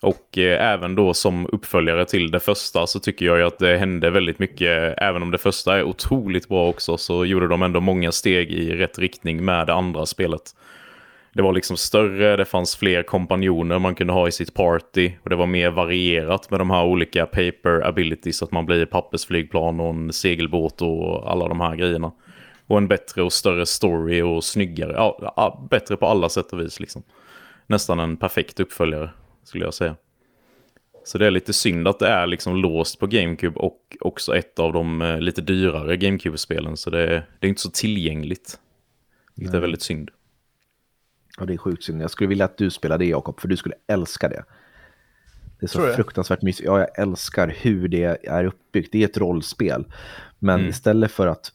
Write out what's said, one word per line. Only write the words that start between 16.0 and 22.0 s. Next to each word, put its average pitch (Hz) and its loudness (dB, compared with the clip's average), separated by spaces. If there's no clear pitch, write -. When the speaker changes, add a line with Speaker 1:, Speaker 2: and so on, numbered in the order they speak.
Speaker 1:
med 95 2
de 92 0
här 90 4
olika 87 2
paper 87 2
abilities, 82 -2
att 82 -6
man 82 -2
blir 85 2
pappersflygplan 82 -2
och 82 -2
en 80 -6
segelbåt 82 -2
och 85 -2
alla 87 0
de 85 -4
här 82 -2
grejerna. 82 -2